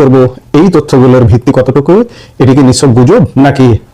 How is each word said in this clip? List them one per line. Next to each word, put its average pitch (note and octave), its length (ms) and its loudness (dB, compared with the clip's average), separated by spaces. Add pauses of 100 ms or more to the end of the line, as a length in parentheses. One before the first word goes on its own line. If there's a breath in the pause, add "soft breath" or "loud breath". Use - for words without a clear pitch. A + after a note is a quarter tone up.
করব C3 160 2 (440)
এই F3+ 140 2
তথ্যগুলোর B2+ 560 0
ভিত্তি B2+ 280 -2
কতটুকু, C#3+ 360 -2 (480 loud breath)
এটি C3 140 0
কি C#3+ 120 2
নিছক C3 280 0
গুজব D#3 260 2 (220)
নাকি C3+ 240 0 (260)